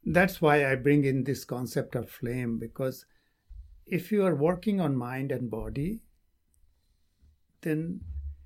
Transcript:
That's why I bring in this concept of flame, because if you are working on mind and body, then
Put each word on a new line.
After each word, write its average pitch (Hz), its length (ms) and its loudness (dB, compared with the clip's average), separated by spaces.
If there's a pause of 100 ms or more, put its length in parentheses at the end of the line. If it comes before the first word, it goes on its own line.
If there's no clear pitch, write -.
That's 180 360 2
why 147 240 6
I 135 120 2
bring 143 280 4
in 135 200 2
this 127 200 -4
concept 123 500 -4
of 117 140 -4
flame, 120 500 -4
because 127 460 -6 (800)
if 180 260 -4
you 208 140 4
are 180 100 4
working 180 460 2
on 139 160 2
mind 131 340 -4
and 123 200 -2
body, 117 500 -4 (1600)
then 165 400 -4 (460)